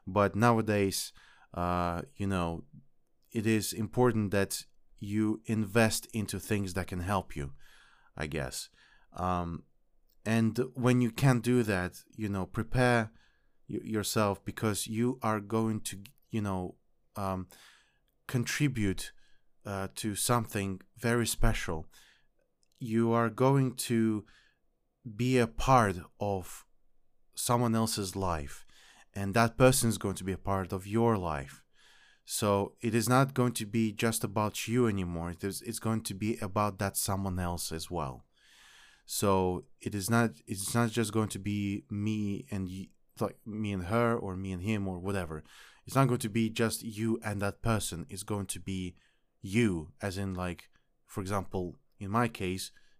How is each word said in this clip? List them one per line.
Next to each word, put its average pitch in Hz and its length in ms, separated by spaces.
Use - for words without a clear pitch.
but 98 300
nowadays, 104 760
uh, 87 500
you 101 120
know, 85 360
it 107 140
is 110 280
important 110 580
that 98 340
you 107 460
invest 110 680
into 101 260
things 98 360
that 92 120
can 92 120
help 92 360
you, 69 180
I 78 120
guess. 71 420
Um, 87 480
and 113 340
when 123 280
you 117 100
can't 127 320
do 123 200
that, 92 400
you 107 140
know, 95 160
prepare 117 680
y-, - 140
yourself, 104 600
because 107 420
you 117 340
are 110 180
going 110 420
to, - 160
you 110 120
know, 92 340
um, 95 320
contribute, 113 840
uh, 98 300
to 104 200
something 101 640
very 117 300
special. 90 600
You 113 320
are 117 180
going 131 460
to 110 500
be 123 220
a 117 100
part 117 500
of 98 460
someone 120 400
else's 107 400
life, 85 500
and 98 200
that 117 240
person 127 320
is 110 80
going 95 180
to 90 80
be 95 80
a 87 60
part 95 340
of 95 160
your 113 300
life. 76 460
So 101 540
it 113 140
is 113 160
not 135 240
going 123 200
to 113 120
be 110 260
just 110 320
about 104 440
you 120 200
anymore. 87 440
It 82 120
is, 98 200
it's 113 160
going 110 240
to - 100
be 104 280
about 104 360
that 98 180
someone 95 440
else 87 320
as 80 180
well. 69 360
So 95 600
it 104 140
is 98 140
not, 117 220
it's 101 300
not 120 160
just 110 200
going 107 180
to 104 100
be 101 500
me 104 640
and 95 160
y-, 92 220
like, 101 260
me 107 280
and 90 120
her, 117 300
or 95 200
me 95 160
and 90 100
him, 101 260
or 90 120
whatever. 87 440
It's - 100
not 135 120
going 120 120
to 113 100
be 110 220
just 113 320
you 113 420
and 101 160
that 101 220
person. 104 460
It's 95 140
going 101 220
to 92 140
be 92 360
you, 95 600
as 98 160
in, 98 180
like, 90 340
for - 140
example, 92 580
in 98 120
my 117 160
case, 95 440